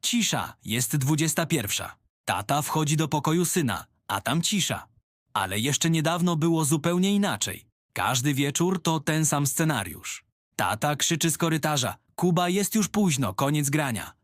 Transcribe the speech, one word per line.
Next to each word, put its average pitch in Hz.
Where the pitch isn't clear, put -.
Cisza, 165
jest 123
dwudziesta 156
pierwsza. 123
Tata 107
wchodzi 156
do 156
pokoju 156
syna, 127
a 101
tam 156
cisza. 165
Ale 98
jeszcze 143
niedawno 165
było 160
zupełnie 175
inaczej. 190
Każdy 127
wieczór 160
to 160
ten 156
sam 143
scenariusz. 110
Tata 110
krzyczy 160
z -
korytarza: 151
„Kuba, 175
jest 196
już 208
późno, 139
koniec 143
grania”. 139